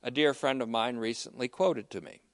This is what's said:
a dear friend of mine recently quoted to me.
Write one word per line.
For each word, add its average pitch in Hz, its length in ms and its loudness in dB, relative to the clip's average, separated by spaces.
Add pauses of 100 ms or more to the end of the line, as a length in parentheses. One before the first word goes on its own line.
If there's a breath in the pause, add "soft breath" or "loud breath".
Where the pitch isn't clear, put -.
a 123 80 -2
dear 143 240 4
friend 135 260 0
of 113 80 -2
mine 117 280 0
recently 113 500 -4
quoted 156 420 0
to 95 120 -8
me. - 200 -18 (120)